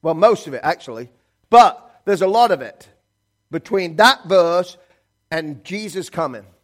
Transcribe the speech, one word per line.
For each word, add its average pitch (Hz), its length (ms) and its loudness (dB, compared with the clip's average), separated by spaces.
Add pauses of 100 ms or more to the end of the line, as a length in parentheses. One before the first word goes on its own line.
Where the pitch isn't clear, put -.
Well, 160 140 -2
most 196 320 0
of 143 80 -14
it, 120 100 -12
actually. 123 460 -8 (400)
But - 560 4
there's 196 160 0
a 190 40 0
lot 220 240 2
of 143 120 -2
it - 260 -18 (640)
between 165 460 -6
that 247 280 2
verse 175 540 0 (520)
and 151 320 -8
Jesus 190 460 -10
coming. 127 380 -8 (160)